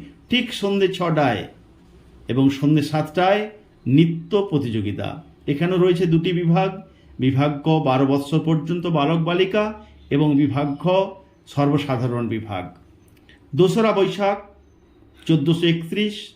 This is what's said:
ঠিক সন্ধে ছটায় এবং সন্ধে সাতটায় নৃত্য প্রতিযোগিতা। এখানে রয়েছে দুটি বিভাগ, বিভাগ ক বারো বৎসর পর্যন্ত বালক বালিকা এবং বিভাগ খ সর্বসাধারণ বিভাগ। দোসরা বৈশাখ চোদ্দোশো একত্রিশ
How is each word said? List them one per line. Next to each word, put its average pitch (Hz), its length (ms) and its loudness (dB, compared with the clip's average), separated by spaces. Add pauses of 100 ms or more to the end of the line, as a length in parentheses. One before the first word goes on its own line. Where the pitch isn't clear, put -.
(300)
ঠিক 240 240 -2
সন্ধে 196 340 0
ছটায় 147 600 0 (800)
এবং 135 220 2
সন্ধে 147 340 2
সাতটায় 180 680 0 (360)
নৃত্য 165 560 2
প্রতিযোগিতা। 110 840 -4 (240)
এখানে 170 300 -2
রয়েছে 180 280 2
দুটি 165 280 2
বিভাগ, 175 360 2 (500)
বিভাগ 131 320 2 (120)
ক - 40 -4 (120)
বারো 135 260 2
বৎসর 143 340 0
পর্যন্ত 165 480 -2
বালক 160 320 0
বালিকা 190 440 0 (460)
এবং 147 260 2
বিভাগ 143 320 0 (120)
খ - 60 -8 (600)
সর্বসাধারণ 131 800 0
বিভাগ। 107 360 -6 (920)
দোসরা 190 360 4
বৈশাখ 196 460 0 (880)
চোদ্দোশো 165 420 2
একত্রিশ 190 480 -2 (200)